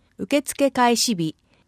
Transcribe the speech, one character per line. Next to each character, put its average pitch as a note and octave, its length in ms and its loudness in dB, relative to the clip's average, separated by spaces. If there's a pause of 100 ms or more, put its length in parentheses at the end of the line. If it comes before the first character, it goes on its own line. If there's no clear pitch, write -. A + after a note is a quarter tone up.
(180)
受 C#4 240 -2
付 C#4 300 -2
開 A#3+ 240 2
始 A3+ 200 -2
日、 D#3+ 200 -4 (320)